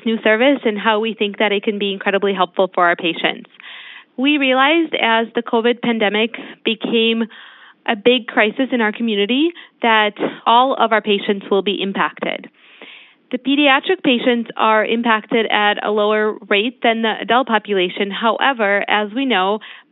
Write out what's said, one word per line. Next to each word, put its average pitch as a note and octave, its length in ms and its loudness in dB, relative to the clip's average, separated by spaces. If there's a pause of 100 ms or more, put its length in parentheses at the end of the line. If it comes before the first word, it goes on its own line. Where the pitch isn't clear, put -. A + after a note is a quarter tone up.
new A3+ 160 0
service A#3+ 440 4
and G#3+ 120 0
how G#3 220 0
we A3+ 140 -4
think G3+ 240 -4
that G#3 160 0
it G3+ 100 -2
can G3+ 160 -2
be G3 140 -2
incredibly G3 400 -2
helpful F#3 400 0
for F3+ 120 2
our F3 120 2
patients. - 520 -4 (680)
We C#4+ 200 2
realized C#4 580 2
as A3+ 400 0
the A#3 60 -2
covid A#3 400 -2
pandemic A3 500 0 (340)
became A3+ 640 -2 (580)
a - 80 0
big A#3+ 320 2
crisis A#3 460 0
in A#3+ 80 0
our G#3+ 100 2
community A#3 600 0 (300)
that G#3+ 340 2 (300)
all B3 320 4
of A3 140 2
our G#3+ 100 2
patients G3+ 480 -2
will G3 120 2
be F#3+ 200 -4
impacted. - 680 -4 (840)
The B3+ 60 -2
pediatric C#4+ 680 2
patients A#3+ 540 0
are A3 260 2
impacted A3+ 600 0
at G#3 360 0
a - 100 -2
lower G#3+ 460 0 (120)
rate A3 340 -2
than A3+ 200 2
the A3 180 -2
adult A#3 260 2
population. G3+ 640 0
However, G#3 800 0
as G#3 260 -2
we C#4 100 -2
know, G#3 340 0 (320)